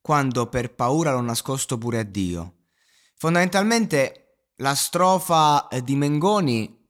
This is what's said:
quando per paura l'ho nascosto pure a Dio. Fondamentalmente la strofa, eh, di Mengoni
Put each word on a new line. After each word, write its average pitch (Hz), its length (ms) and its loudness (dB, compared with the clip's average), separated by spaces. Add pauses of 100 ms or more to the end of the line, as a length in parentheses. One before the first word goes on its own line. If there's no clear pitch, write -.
quando 131 480 0
per 120 260 -6
paura 143 380 0
l'ho 127 80 -2
nascosto 120 580 -4
pure 117 220 -4
a - 40 -2
Dio. 90 500 -6 (640)
Fondamentalmente 180 1300 0 (100)
la 135 180 -2
strofa, 165 960 2
eh, 127 160 -4
di 135 100 -2
Mengoni 147 800 0 (140)